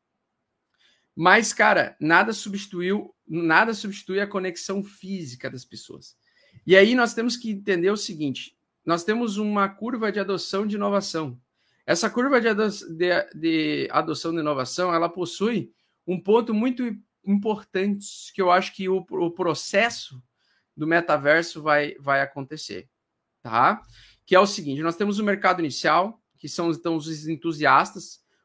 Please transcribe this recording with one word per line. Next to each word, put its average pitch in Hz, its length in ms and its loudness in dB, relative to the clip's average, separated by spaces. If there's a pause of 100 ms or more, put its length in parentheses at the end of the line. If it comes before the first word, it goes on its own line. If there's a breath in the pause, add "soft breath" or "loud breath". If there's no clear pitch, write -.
(1160)
Mas, 196 380 4
cara, 208 460 2
nada 180 340 4
substituiu, 196 800 -6 (140)
nada 170 480 2
substitui 196 440 -6
a 202 60 0
conexão 190 580 -6
física 175 680 -10
das 131 120 -14
pessoas. - 540 -20 (480 soft breath)
E 175 100 8
aí 208 200 8
nós 240 180 2
temos 233 240 -2
que 220 140 -8
entender 196 400 0
o 214 60 -2
seguinte: 151 600 -6 (260)
nós 170 200 0
temos 214 340 0
uma 208 320 0
curva 220 420 -4
de 202 80 -4
adoção 196 460 -2
de 208 100 -2
inovação. 196 640 -2 (460)
Essa 180 240 0
curva 247 320 2
de 226 60 0
ado-, 214 220 0 (200)
de, 170 460 0
de 156 560 0
adoção 160 400 -2
de 170 80 -4
inovação, 151 520 -2
ela 165 160 2
possui 185 640 -4 (360)
um 175 120 -2
ponto 226 360 2
muito 247 280 -2 (400)
importante, 202 1080 -2
que 196 80 -4
eu 180 80 4
acho 185 240 2
que 190 160 -6
o, 185 180 0
o 165 220 -2
processo 175 920 -2 (560)
do 151 120 -4
metaverso 165 720 2
vai, 147 380 2
vai 139 220 0
acontecer, 135 680 -8 (540)
tá? 127 360 4 (460 soft breath)
Que - 80 2
é 180 60 8
o 202 80 6
seguinte, 151 340 -4
nós 165 140 -2
temos 202 240 -2
o 220 40 -2
mercado 196 360 2
inicial, 165 600 0 (200)
que 151 100 -14
são, 170 220 -2
então, 165 240 -2
os 156 320 -8
entusiastas. 156 960 0 (220)